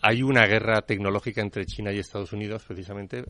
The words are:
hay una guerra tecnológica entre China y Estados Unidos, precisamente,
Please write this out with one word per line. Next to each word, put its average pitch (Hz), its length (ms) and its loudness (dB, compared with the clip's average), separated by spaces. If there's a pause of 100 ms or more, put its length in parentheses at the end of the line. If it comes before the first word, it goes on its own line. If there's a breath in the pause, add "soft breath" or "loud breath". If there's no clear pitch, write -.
hay 117 200 4
una 131 240 6
guerra 107 360 4
tecnológica 101 580 -2
entre 101 240 -4
China 101 300 -6
y 101 40 -2
Estados 98 360 -8
Unidos, 104 280 -6
precisamente, 101 680 -10